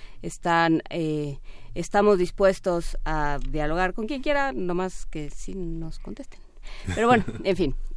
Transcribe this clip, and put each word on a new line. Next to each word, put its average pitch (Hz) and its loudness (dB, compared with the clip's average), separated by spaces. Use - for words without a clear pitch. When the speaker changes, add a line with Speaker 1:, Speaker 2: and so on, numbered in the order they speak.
Speaker 1:
están, 165 2
eh, 151 -4
estamos 202 4
dispuestos 180 2
a 151 0
dialogar 156 0
con 214 -4
quien 269 -4
quiera, 277 2
nomás 185 -2
que 147 -4
sí - -6
nos 165 -4
contesten. - -12
Pero 226 2
bueno, 233 6
Speaker 2:
<laughs> - -6
Speaker 1:
en 190 2
fin, 165 0